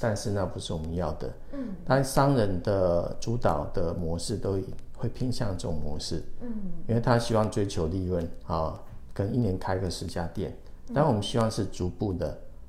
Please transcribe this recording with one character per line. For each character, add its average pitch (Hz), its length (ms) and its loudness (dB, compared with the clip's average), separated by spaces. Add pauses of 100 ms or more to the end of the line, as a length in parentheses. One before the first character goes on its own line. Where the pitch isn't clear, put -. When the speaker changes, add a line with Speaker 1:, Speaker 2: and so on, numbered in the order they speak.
Speaker 1:
但 110 160 2
是 107 160 -4
那 101 120 0
不 90 140 -4
是 - 140 -6
我 85 60 -2
们 80 180 -4
要 87 180 0
的。 - 160 -4 (220)
Speaker 2:
嗯。 269 160 -6 (180)
Speaker 1:
但 135 180 4
商 139 320 4
人 98 260 4
的 92 580 2
主 113 160 0
导 85 360 2
的 87 220 2
模 85 240 -2
式 101 180 -2
都 98 220 0 (380)
会 120 120 -2
偏 127 240 0
向 104 240 0
这 82 120 -6
种 82 120 0
模 76 180 0
式， 78 240 -2 (180)
Speaker 2:
嗯。 240 100 -4 (380)
Speaker 1:
因 113 60 4
为 117 60 6
他 120 180 6
希 117 160 2
望 107 160 4
追 101 160 2
求 98 200 0
利 92 200 0
润， 87 220 0 (180)
啊， 80 320 -2 (360)
可 101 100 0
能 107 80 0
一 131 60 2
年 101 180 2
开 95 220 -2
个 92 100 0
十 - 180 -4
家 87 200 -4
店， 87 260 -4 (360)
Speaker 2:
嗯。 - 60 -8
Speaker 1:
但 151 120 6
我 147 60 6
们 104 100 2
希 98 160 0
望 113 120 4
是 107 140 -2
逐 90 240 -2
步 101 240 -2
的， 76 260 -4 (300)